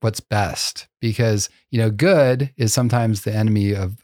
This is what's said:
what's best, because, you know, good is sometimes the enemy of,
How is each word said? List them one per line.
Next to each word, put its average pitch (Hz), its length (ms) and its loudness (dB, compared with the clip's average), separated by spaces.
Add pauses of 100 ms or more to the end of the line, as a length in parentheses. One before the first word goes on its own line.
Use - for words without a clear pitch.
what's 110 200 -4
best, - 680 -6 (140)
because, 110 480 0 (200)
you 123 80 -2
know, 110 120 2
good 135 640 2
is 113 160 0
sometimes 117 500 0
the 107 120 -4
enemy 107 400 2
of, 98 300 -6